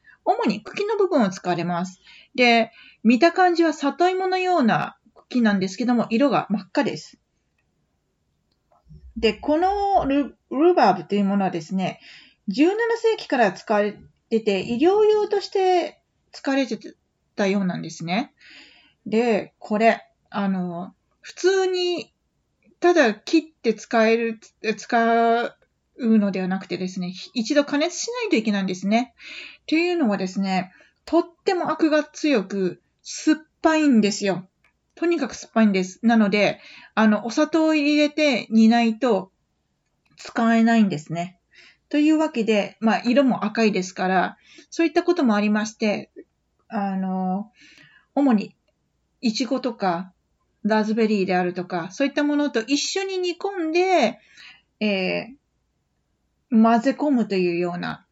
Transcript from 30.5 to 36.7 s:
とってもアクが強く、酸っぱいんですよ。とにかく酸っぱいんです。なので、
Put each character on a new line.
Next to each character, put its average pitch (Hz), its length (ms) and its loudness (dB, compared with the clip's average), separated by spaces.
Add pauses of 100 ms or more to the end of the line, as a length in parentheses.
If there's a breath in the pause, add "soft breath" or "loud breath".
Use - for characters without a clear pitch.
と 320 140 2
っ 339 40 -2 (220)
て 392 80 2
も 311 160 -2
ア 320 80 -2
ク 320 100 2
が 294 160 2
強 277 400 -2
く、 190 380 -6 (180)
酸 - 360 -2
っ - 20 -18 (240)
ぱ 311 140 2
い 302 120 2
ん 226 140 6
で 202 100 0
す 202 140 -6
よ。 185 200 -2 (500)
と 339 100 -4
に 339 120 0
か 247 100 -4
く - 60 -14
酸 - 140 -18
っ - 60 -20
ぱ 226 80 4
い 214 40 6
ん 202 60 2
で 190 120 0
す。 - 180 -12
な 226 160 4
の 208 100 4
で、 196 320 0 (340 loud breath)